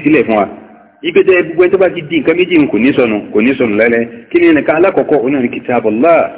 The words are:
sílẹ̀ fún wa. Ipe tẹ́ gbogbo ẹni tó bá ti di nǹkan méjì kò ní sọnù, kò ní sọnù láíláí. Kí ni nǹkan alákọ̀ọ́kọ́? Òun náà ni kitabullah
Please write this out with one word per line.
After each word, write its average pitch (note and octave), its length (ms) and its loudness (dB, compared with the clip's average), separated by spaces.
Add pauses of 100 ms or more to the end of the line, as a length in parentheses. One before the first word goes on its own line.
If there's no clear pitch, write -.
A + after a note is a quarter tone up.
sílẹ̀ D3 220 2
fún A2 100 0
wa. G2 120 0 (540)
Ipe E3+ 220 0
tẹ́ F#3 180 2
gbogbo D#3+ 220 -2
ẹni F3+ 80 2
tó F#3+ 60 2
bá F#3 100 2
ti E3+ 220 -10
di E3 100 -2
nǹkan D#3+ 160 0
méjì E3+ 320 2
kò - 100 -4
ní B2+ 140 2
sọnù, A#2+ 240 0 (160)
kò - 80 0
ní C3 140 0
sọnù A#2+ 220 -2
láíláí. A#2 300 0 (240)
Kí E3+ 100 2
ni E3+ 120 4
nǹkan D#3 240 0
alákọ̀ọ́kọ́? E3 460 0
Òun C3 100 -2
náà C#3+ 100 -2
ni A#2+ 60 0
kitabullah A#2+ 880 0